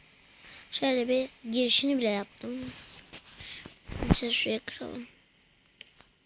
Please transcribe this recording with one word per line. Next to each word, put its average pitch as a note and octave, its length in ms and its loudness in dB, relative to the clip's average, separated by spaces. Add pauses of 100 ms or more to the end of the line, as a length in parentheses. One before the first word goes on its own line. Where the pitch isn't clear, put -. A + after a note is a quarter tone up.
(720)
Şöyle B3+ 360 2
bir B3+ 440 0
girişini B3+ 460 4
bile A#3 120 2
yaptım. A#3+ 640 -4 (1400)
Mesela A#3+ 240 4
şuraya A3 280 2
kıralım. - 480 -10 (1200)